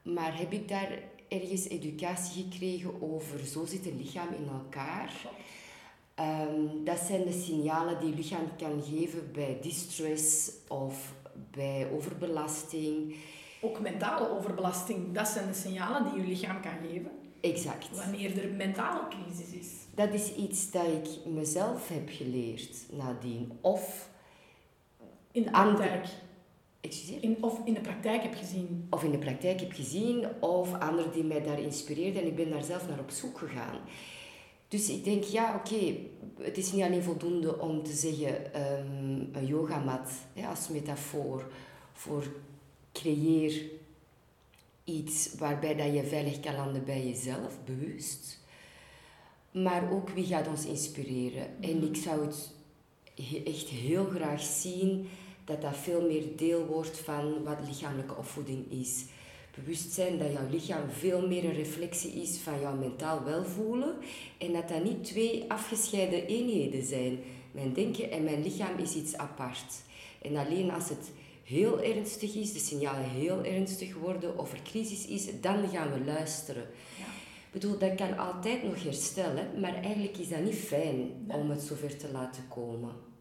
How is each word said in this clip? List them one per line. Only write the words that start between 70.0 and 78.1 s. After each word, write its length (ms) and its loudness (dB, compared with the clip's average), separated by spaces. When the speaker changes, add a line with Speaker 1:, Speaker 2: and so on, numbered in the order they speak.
Speaker 1:
En 140 -2
alleen 360 4
als 180 -2
het 220 -6
heel 380 4
ernstig 540 0
is, 180 0
de 60 -6
signalen 500 0
heel 340 2
ernstig 520 0
worden 420 -2
of 160 -4
er 100 -8
crisis 440 -2
is, 340 -4
dan 280 4
gaan 240 0
we 120 0
luisteren. 600 -2
Speaker 2:
Ja. 60 -8
Speaker 1:
Ik 60 -20
bedoel, 260 0
dat 180 4
kan 220 2